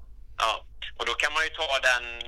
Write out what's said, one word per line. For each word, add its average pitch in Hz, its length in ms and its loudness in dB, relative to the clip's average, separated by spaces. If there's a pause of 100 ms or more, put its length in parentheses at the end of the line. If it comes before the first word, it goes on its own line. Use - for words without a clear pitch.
(380)
Ja, 113 140 4 (460)
och 117 80 -2
då 117 160 0
kan 147 100 2
man 156 140 2
ju 156 40 -4
ta 156 200 -2 (200)
den, 120 140 4 (240)